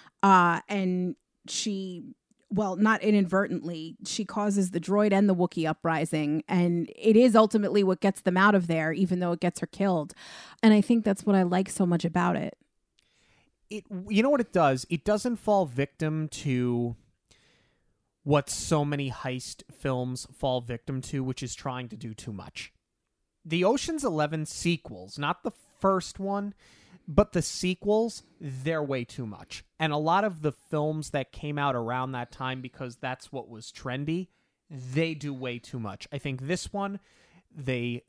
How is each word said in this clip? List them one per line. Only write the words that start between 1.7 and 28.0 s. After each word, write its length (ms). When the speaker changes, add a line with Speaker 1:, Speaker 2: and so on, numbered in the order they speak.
Speaker 1:
well, 240
not 280
inadvertently, 920
she 200
causes 480
the 80
droid 320
and 160
the 60
Wookiee 340
uprising, 800
and 480
it 180
is 220
ultimately 480
what 160
gets 220
them 140
out 200
of 100
there, 260
even 280
though 100
it 80
gets 220
her 80
killed. 440
And 140
I 60
think 240
that's 200
what 120
I 80
like 260
so 160
much 180
about 300
it. 240
Speaker 2:
It, 160
you 160
know 60
what 100
it 120
does? 380
It 140
doesn't 320
fall 300
victim 600
to 680
what 260
so 340
many 280
heist 500
films 600
fall 280
victim 420
to, 200
which 220
is 100
trying 360
to 60
do 160
too 200
much. 400
The 200
Ocean's 400
Eleven 400
sequels, 720
not 260
the 80
first 380
one, 340
but 240
the 100
sequels, 800